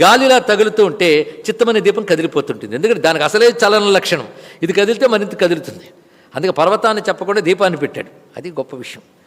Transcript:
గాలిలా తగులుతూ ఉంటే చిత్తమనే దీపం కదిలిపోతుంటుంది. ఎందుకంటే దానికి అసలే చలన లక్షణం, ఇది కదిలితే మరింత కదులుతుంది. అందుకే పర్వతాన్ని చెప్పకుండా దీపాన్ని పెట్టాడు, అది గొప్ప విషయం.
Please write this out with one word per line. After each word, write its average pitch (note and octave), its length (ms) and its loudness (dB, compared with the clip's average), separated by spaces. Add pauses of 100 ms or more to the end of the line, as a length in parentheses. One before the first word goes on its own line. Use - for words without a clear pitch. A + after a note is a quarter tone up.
గాలిలా B3+ 360 6
తగులుతూ G#3+ 460 2
ఉంటే D#3+ 360 2
చిత్తమనే A3 600 -2
దీపం G3+ 240 0
కదిలిపోతుంటుంది. C#3+ 680 -4
ఎందుకంటే F#3 260 -2
దానికి D#3+ 240 0
అసలే G#3+ 240 2
చలన G#3+ 360 2
లక్షణం, F3+ 420 0 (360)
ఇది E3+ 100 -2
కదిలితే G#3 340 2
మరింత G#3 340 -2
కదులుతుంది. E3+ 480 -4 (480)
అందుకే E3+ 160 -2
పర్వతాన్ని G#3 560 0
చెప్పకుండా G3 320 -4
దీపాన్ని F3+ 380 0
పెట్టాడు, C3 280 -8 (300)
అది D3+ 140 -14
గొప్ప C#3+ 260 -10
విషయం. - 260 -16 (240)